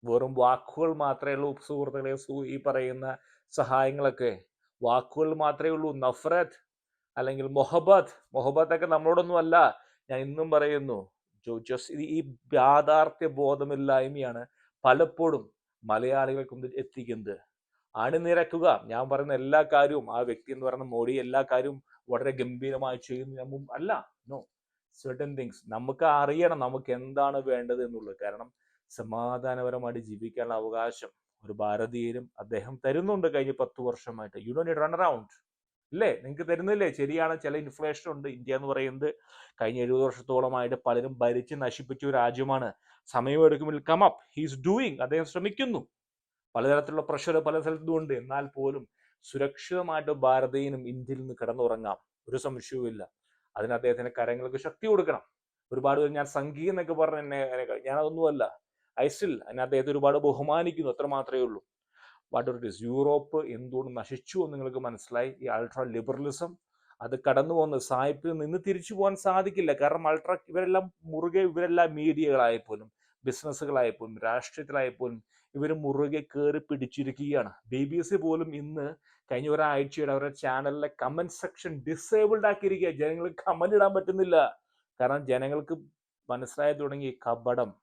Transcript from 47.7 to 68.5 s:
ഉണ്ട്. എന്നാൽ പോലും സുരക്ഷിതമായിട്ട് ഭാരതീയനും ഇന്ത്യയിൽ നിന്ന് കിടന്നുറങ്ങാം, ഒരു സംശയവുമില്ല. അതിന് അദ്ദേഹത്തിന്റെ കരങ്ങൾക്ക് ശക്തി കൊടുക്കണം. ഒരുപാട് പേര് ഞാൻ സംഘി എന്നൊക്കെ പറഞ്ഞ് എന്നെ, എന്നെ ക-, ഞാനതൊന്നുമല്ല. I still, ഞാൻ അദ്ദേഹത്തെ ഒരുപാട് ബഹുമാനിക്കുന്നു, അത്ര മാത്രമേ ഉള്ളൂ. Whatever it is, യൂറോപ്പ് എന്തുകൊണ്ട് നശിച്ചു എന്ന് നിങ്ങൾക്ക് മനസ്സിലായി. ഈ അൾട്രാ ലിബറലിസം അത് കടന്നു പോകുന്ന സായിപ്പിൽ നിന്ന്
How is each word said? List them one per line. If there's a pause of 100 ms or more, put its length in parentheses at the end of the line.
ഉണ്ട്.
എന്നാൽ
പോലും (340)
സുരക്ഷിതമായിട്ട്
ഭാരതീയനും
ഇന്ത്യയിൽ
നിന്ന്
കിടന്നുറങ്ങാം, (320)
ഒരു
സംശയവുമില്ല. (480)
അതിന്
അദ്ദേഹത്തിന്റെ
കരങ്ങൾക്ക്
ശക്തി
കൊടുക്കണം. (500)
ഒരുപാട്
പേര്
ഞാൻ
സംഘി
എന്നൊക്കെ
പറഞ്ഞ്
എന്നെ,
എന്നെ
ക-,
ഞാനതൊന്നുമല്ല. (440)
I
still,
ഞാൻ
അദ്ദേഹത്തെ
ഒരുപാട്
ബഹുമാനിക്കുന്നു,
അത്ര
മാത്രമേ
ഉള്ളൂ. (720)
Whatever
it
is,
യൂറോപ്പ്
എന്തുകൊണ്ട്
നശിച്ചു
എന്ന്
നിങ്ങൾക്ക്
മനസ്സിലായി.
ഈ
അൾട്രാ
ലിബറലിസം (460)
അത് (100)
കടന്നു
പോകുന്ന
സായിപ്പിൽ
നിന്ന്